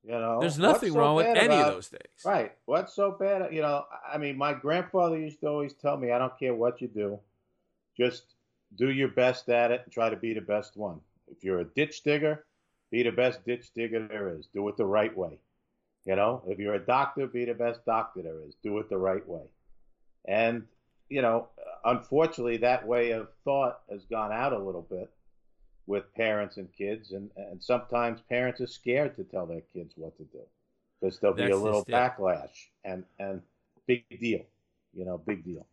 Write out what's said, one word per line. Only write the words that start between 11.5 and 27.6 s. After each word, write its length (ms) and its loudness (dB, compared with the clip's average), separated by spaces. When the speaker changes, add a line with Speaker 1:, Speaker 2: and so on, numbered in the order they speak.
Speaker 1:
a 40 -2
ditch 380 -2
digger, 440 0
be 140 0
the 80 2
best 320 0
ditch 300 -6
digger 340 -4
there 220 -4
is. 180 -12
Do 200 -4
it 80 -6
the 100 0
right 300 2
way. 220 -6
You 120 0
know, 300 2
if 120 -6
you're 160 -2
a 120 -2
doctor, 400 0
be 200 -4
the 80 -4
best 320 -4
doctor 360 -2
there 200 -10
is. 200 -20
Do 160 -4
it 120 -6
the 80 -2
right 300 0
way." 180 -10
And, 400 0
you 140 0
know, 260 2
unfortunately, 720 0
that 280 2
way 260 2
of 160 -4
thought 460 0
has 160 -12
gone 260 -4
out 200 0
a 60 -2
little 240 -6
bit. 280 -10
With 260 -4
parents 440 -2
and 140 -14
kids, 380 -6
and, 260 -10
and 240 -14